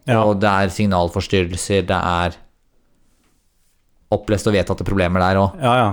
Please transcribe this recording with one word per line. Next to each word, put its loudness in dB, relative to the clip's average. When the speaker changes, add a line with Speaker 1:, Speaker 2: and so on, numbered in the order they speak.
Speaker 1:
Ja. 2
Speaker 2:
Og 2
det 2
er 2
signalforstyrrelser, 0
det 0
er -2
opplest -2
og 2
vedtatte -2
problemer 0
der 2
også. -2
Speaker 1:
Ja, 2
ja. 2